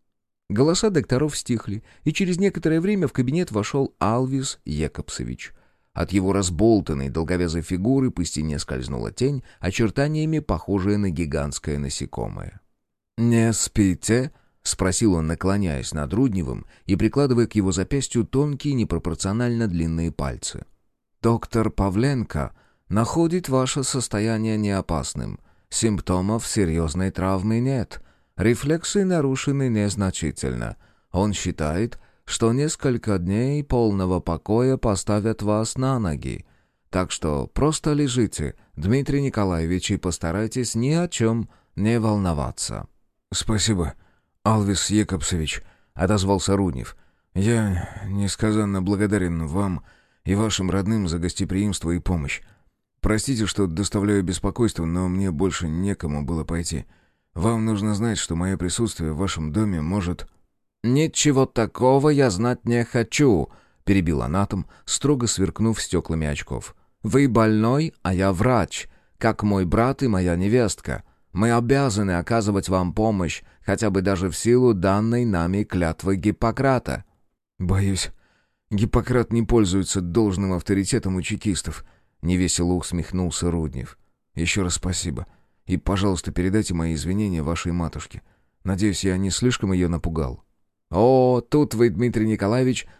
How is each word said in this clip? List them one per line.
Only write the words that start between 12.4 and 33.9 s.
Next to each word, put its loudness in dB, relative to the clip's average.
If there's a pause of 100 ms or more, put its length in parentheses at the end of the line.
«Не 4
спите?» — 2 (320)
спросил 2
он, 0
наклоняясь -2
над -4
Рудневым 0 (180)
и 0
прикладывая 2
к -10
его 2
запястью 0
тонкие, 0
непропорционально -2
длинные -2
пальцы. -8 (560)
«Доктор 2
Павленко 0 (360)
находит 0
ваше 0
состояние -2
неопасным. -2 (300)
Симптомов 0
серьёзной 0
травмы 0
нет. -4 (340)
Рефлексы 2
нарушены 0
незначительно. -2 (340)
Он 2
считает, -4 (280)
что 0
несколько 0
дней 0
полного 2